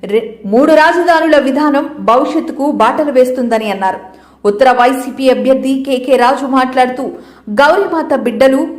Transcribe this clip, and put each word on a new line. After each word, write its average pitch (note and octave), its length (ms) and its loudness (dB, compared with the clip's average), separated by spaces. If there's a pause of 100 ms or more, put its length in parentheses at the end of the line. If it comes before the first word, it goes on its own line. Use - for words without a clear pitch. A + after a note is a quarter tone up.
(120)
రె-, A3+ 160 0 (240)
మూడు B3+ 200 4 (100)
రాజధానుల E4 560 2 (100)
విధానం C#4+ 380 0 (240)
భవిష్యత్తుకు C#4+ 560 -2 (160)
బాటలు C#4+ 360 0
వేస్తుందని B3 560 0
అన్నారు. F#3+ 260 -4 (480)
ఉత్తర G#3+ 200 2 (120)
వైసీపీ C4+ 500 -4
అభ్యర్థి C4 420 0 (140)
కేకే C4 300 -2
రాజు C4+ 300 0 (100)
మాట్లాడుతూ, B3+ 480 0 (560)
గౌరీమాత E4 520 2 (120)
బిడ్డలు C4 360 2 (180)